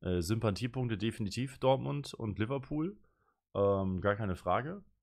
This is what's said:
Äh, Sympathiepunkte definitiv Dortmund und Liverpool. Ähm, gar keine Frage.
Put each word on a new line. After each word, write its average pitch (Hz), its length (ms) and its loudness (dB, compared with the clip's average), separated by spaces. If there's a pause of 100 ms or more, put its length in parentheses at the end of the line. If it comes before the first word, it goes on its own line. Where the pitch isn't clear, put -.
Äh, 90 200 2
Sympathiepunkte 113 800 0
definitiv 113 600 -4
Dortmund 135 560 0
und 104 240 -6
Liverpool. 139 580 -2 (580)
Ähm, 95 460 4
gar 101 160 2
keine 98 200 -2
Frage. 127 480 -2 (180)